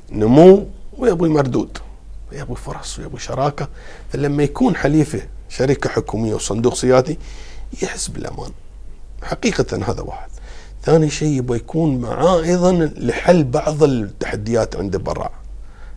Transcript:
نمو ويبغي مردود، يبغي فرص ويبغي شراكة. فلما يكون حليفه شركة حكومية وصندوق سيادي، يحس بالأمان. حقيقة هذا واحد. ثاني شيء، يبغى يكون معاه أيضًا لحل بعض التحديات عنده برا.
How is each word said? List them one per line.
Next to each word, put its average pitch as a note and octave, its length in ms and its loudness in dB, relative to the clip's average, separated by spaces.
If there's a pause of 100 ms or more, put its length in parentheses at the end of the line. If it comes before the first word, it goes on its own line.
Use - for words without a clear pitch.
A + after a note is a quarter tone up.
(100)
نمو D#3 560 8 (320)
ويبغي F3+ 300 2
مردود، C3+ 500 0 (540)
يبغي B2+ 240 -10
فرص - 420 -10
ويبغي C3+ 200 -10
شراكة. C#3 500 -2 (440)
فلما C#3+ 300 0
يكون E3+ 340 2
حليفه C#3+ 440 2 (280)
شركة C3 420 0
حكومية A2 440 -2
وصندوق A2+ 400 0
سيادي، B2+ 440 2 (640)
يحس - 260 -6
بالأمان. - 420 -10 (720)
حقيقة A2+ 680 -2
هذا - 100 -6
واحد. - 280 -12 (540)
ثاني D#3 280 4
شيء، D#3 180 -2
يبغى B2+ 280 0
يكون D3+ 420 0
معاه B2+ 440 2
أيضًا F3 300 4 (240)
لحل D#3+ 480 4
بعض D3 380 0
التحديات A2+ 960 0
عنده F#2 220 -2
برا. - 320 -6 (680)